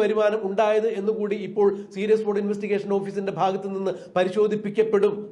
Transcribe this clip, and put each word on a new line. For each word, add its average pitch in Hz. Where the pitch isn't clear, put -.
വരുമാനം 214
ഉണ്ടായത് 214
എന്നുകൂടി 208
ഇപ്പോൾ 202
സീരിയസ് 214
ബോർഡ് 202
ഇൻവെസ്റ്റിഗേഷൻ 202
ഓഫീസിന്റെ 196
ഭാഗത്ത് 190
നിന്ന് 190
പരിശോധിപ്പിക്കപ്പെടും, 208